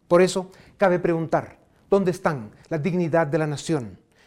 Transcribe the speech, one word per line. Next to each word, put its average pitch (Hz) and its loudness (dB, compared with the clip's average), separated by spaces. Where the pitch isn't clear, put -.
Por 175 6
eso, 185 -2
cabe 180 2
preguntar, 165 -2
¿dónde 190 2
están 135 -4
la 165 -4
dignidad 165 0
de 151 -2
la 156 -2
nación, 135 -6